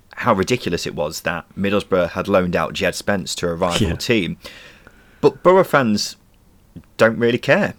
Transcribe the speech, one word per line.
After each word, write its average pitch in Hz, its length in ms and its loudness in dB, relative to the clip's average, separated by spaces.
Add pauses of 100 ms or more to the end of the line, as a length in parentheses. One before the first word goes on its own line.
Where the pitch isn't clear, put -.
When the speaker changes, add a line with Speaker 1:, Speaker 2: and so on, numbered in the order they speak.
(140)
Speaker 1:
how - 180 0
ridiculous 95 540 -2
it - 80 -8
was 78 280 -6
that 82 220 -6 (140)
Middlesbrough 95 520 0
had 92 180 -4
loaned 92 280 2
out 82 160 -2
Jed 90 220 -2
Spence 95 400 -4
to 87 140 -4
a 85 60 -4
rival 87 340 0
Speaker 2:
Yeah. 82 80 -4
Speaker 1:
team. 90 420 -2 (840)
But 135 220 2
Borough 180 220 6
fans 113 520 0 (800)
don't 113 220 4
really 120 200 2
care, 175 400 0